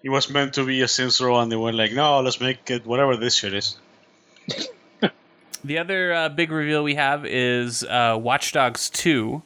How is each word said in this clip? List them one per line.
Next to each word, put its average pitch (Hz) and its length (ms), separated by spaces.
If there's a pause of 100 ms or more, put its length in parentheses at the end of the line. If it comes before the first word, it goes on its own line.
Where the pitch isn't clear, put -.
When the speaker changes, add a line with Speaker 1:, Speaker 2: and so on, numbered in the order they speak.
Speaker 1:
it 135 60
was 139 200
meant 139 240
to 135 100
be 131 180
a 123 60
Saints 127 320
Row, 123 200
and 117 100
they 113 60
went 113 200
like, 110 160
"No, 143 280
let's 131 200
make 127 300
it 120 160
whatever 127 300
this 117 180
shit 98 200
is." - 220 (720)
Speaker 2:
<laughs> - 640 (560)
The 147 120
other, 180 340
uh, 165 160
big 156 220
reveal 151 340
we 147 120
have 147 280
is, 123 600
uh, 117 360
Watch 120 320
Dogs 127 380
two 131 540